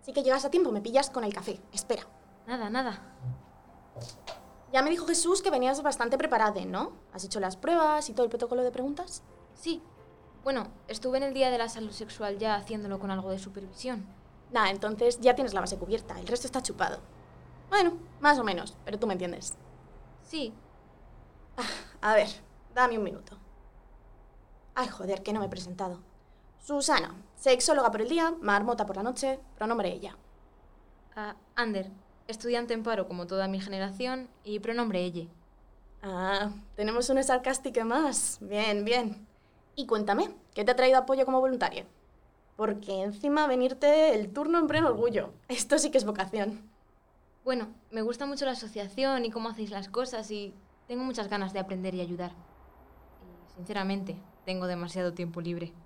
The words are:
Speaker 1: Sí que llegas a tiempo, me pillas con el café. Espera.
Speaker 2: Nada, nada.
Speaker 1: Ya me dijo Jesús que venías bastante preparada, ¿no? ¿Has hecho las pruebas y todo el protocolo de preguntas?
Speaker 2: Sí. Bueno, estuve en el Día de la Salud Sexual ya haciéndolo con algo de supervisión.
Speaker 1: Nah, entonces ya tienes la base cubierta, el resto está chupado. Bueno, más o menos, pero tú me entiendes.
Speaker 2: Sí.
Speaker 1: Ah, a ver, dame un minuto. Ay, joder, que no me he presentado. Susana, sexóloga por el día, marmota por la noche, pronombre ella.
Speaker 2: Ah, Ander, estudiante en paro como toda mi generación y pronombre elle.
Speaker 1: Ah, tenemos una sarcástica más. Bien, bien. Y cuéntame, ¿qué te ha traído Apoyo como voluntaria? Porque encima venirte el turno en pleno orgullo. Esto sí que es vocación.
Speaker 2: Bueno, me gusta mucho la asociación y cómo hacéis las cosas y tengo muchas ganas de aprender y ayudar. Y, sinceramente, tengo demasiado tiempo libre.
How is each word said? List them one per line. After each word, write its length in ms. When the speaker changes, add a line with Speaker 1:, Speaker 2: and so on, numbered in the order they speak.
Speaker 1:
Sí 120
que 80
llegas 240
a 60
tiempo, 200
me 100
pillas 280
con 140
el 100
café. 260
Espera. 300
Speaker 2:
Nada, 240
nada. 320
Speaker 1:
Ya 120
me 80
dijo 160
Jesús 340
que 80
venías 320
bastante 340
preparada, 480
¿no? 280
¿Has 120
hecho 160
las 180
pruebas 500
y 60
todo 100
el 60
protocolo 320
de 80
preguntas? 540
Speaker 2:
Sí. 260
Bueno, 240
estuve 300
en 60
el 100
Día 160
de 80
la 120
Salud 200
Sexual 480
ya 160
haciéndolo 460
con 100
algo 220
de 80
supervisión. 680
Speaker 1:
Nah, 180
entonces 520
ya 120
tienes 220
la 60
base 180
cubierta, 400
el 80
resto 180
está 160
chupado. 380
Bueno, 220
más 180
o 60
menos, 420
pero 140
tú 80
me 60
entiendes. 420
Speaker 2:
Sí. 320
Speaker 1:
Ah, 540
a 20
ver, 160
dame 240
un 60
minuto. 340
Ay, 120
joder, 360
que 100
no 60
me 80
he 20
presentado. 500
Susana, 560
sexóloga 560
por 100
el 80
día, 320
marmota 460
por 80
la 80
noche, 360
pronombre 380
ella. 240
Speaker 2:
Ah, 200
Ander, 360
estudiante 460
en 80
paro 260
como 200
toda 200
mi 120
generación 720
y 160
pronombre 460
elle. 240
Speaker 1:
Ah, 480
tenemos 360
una 100
sarcástica 640
más. 560
Bien, 420
bien. 440
Y 100
cuéntame, 500
¿qué 80
te 80
ha 40
traído 220
Apoyo 260
como 160
voluntaria? 460
Porque 480
encima 420
venirte 720
el 180
turno 240
en 80
pleno 220
orgullo. 460
Esto 300
sí 140
que 80
es 60
vocación. 600
Speaker 2:
Bueno, 240
me 100
gusta 240
mucho 200
la 80
asociación 720
y 60
cómo 200
hacéis 200
las 180
cosas 440
y 240
tengo 160
muchas 260
ganas 240
de 60
aprender 340
y 80
ayudar. 300
Y, 1200
sinceramente, 640
tengo 200
demasiado 480
tiempo 280
libre. 320